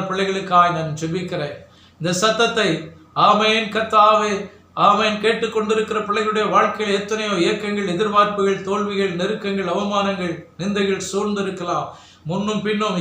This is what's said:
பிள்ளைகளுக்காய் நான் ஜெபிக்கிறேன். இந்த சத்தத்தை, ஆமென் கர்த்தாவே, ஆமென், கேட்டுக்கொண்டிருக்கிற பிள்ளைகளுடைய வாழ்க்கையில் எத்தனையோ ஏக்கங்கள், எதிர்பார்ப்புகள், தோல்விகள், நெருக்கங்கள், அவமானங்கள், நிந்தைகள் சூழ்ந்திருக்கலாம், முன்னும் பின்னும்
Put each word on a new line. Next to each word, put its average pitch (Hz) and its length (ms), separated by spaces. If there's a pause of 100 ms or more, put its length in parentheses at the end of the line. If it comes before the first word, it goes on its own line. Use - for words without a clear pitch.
பிள்ளைகளுக்காய் 185 680
நான் 156 260
ஜெபிக்கிறேன். 165 560 (440)
இந்த 170 100 (120)
சத்தத்தை, 220 440 (600)
ஆமென் 214 480
கர்த்தாவே, 214 580 (540)
ஆமென், 208 360
கேட்டுக்கொண்டிருக்கிற 214 800
பிள்ளைகளுடைய 208 460
வாழ்க்கையில் 208 480
எத்தனையோ 214 360 (160)
ஏக்கங்கள், 208 440
எதிர்பார்ப்புகள், 202 640 (100)
தோல்விகள், 196 520
நெருக்கங்கள், 196 520
அவமானங்கள், 196 640 (240)
நிந்தைகள் 196 520
சூழ்ந்திருக்கலாம், 190 800 (360)
முன்னும் 202 380
பின்னும் 208 380